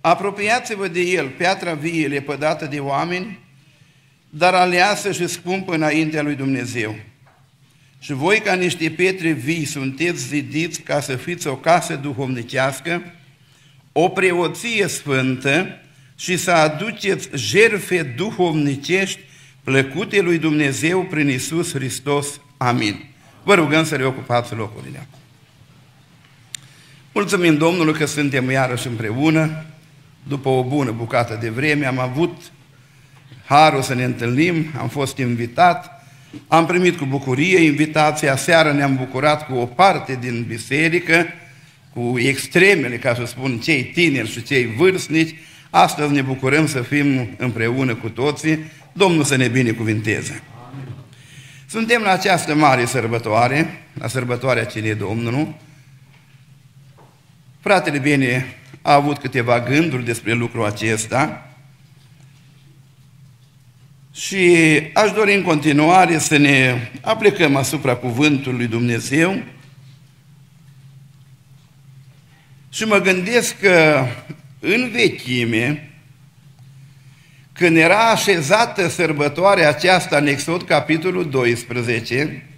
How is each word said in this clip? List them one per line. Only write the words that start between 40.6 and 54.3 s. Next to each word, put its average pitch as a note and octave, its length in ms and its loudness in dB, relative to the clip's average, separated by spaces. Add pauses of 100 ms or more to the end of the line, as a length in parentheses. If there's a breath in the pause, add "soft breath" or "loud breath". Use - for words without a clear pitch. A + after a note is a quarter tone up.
cu A#2+ 260 -4
extremele, C#3 800 2
ca A#2+ 180 -2
să A#2+ 100 -6
spun, B2+ 340 -6
cei C3 260 -2
tineri C3+ 460 0
și A2+ 120 -12
cei C3+ 240 0
vârstnici. D#3+ 680 0 (360 loud breath)
Astăzi D#3+ 420 2
ne C#3+ 100 2
bucurăm C3 440 0
să C3+ 160 -4
fim C3+ 540 0
împreună A#2+ 580 -2
cu A#2 140 -8
toții. D3 500 -2 (340 loud breath)
Domnul E3+ 320 2
să C3+ 120 0
ne B2+ 120 2
binecuvinteze. A2 960 -2 (1200 loud breath)
Suntem A3+ 360 0
la G3+ 80 0
această F3+ 440 0
mare C3+ 300 4
sărbătoare, A#2 1000 0 (120)
la - 140 -8
sărbătoarea B2 560 -2